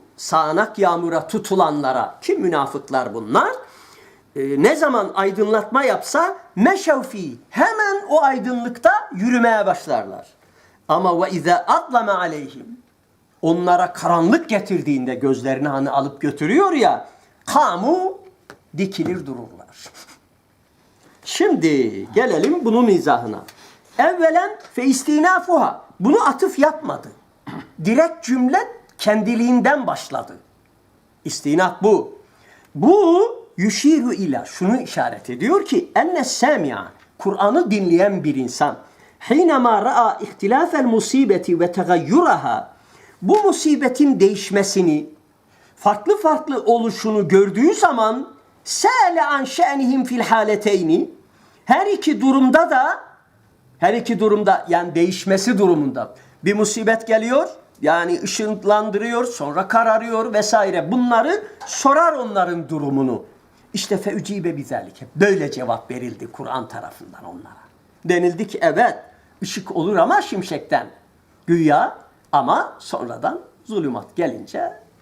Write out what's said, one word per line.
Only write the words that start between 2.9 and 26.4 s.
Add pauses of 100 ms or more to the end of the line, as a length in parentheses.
bunlar, (840)
e,
ne
zaman
aydınlatma
yapsa, (200)
مَشَوْ
ف۪يهِ. (140)
Hemen
o
aydınlıkta (240)
yürümeye
başlarlar. (600)
Ama
وَاِذَا
اَظْلَمَ
عَلَيْهِمْ. (800)
Onlara
karanlık
getirdiğinde
gözlerini
hani
alıp
götürüyor
ya, (380)
kamu (600)
dikilir
dururlar. (1400)
Şimdi
gelelim
bunun
izahına. (540)
Evvelen (140)
fe
istinafuha. (140)
Bunu
atıf